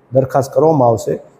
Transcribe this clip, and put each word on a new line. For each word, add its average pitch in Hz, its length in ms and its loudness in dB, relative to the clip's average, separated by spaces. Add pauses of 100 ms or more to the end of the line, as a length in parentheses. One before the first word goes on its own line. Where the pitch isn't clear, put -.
(120)
દરખાસ્ત 131 420 -2
કરવામાં 143 340 2
આવશે. - 320 -2 (200)